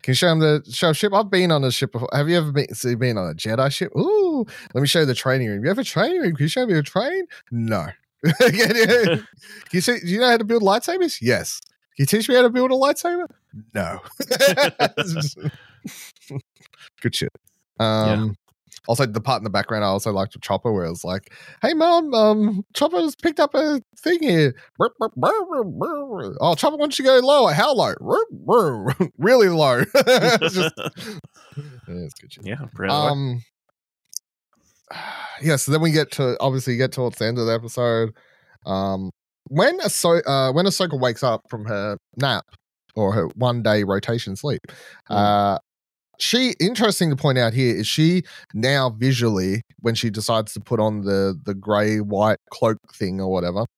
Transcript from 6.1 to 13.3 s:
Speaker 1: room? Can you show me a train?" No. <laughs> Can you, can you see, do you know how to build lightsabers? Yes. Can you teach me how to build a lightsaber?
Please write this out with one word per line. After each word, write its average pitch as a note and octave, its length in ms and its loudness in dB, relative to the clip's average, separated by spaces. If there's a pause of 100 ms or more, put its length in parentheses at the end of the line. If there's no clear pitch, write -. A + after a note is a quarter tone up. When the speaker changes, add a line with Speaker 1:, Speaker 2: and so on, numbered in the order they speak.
Speaker 1:
room? F3 160 0
Can C#3+ 80 0
you D#3+ 40 0
show B3+ 180 -2
me G3 80 2
a D3+ 80 2
train?" D#4+ 420 -2 (260)
No. A2 360 -2 (380)
<laughs> D#3+ 160 2
Can A#3+ 140 6 (220)
you, A3+ 100 4
can G#3 400 2 (460)
you F3+ 80 2
see, A#3+ 200 0
do F3 60 -10
you G3 140 -2
know B3 100 4
how A#3 80 6
to A3+ 60 -2
build A3+ 180 2
lightsabers? C#4+ 580 0
Yes. A2 400 -2 (360)
Can C#3 60 0
you C#3 40 4
teach G#3+ 220 0
me B3+ 80 4
how B3 60 8
to A#3+ 80 6
build B3+ 200 0
a B3+ 40 2
lightsaber? E4+ 520 0 (480)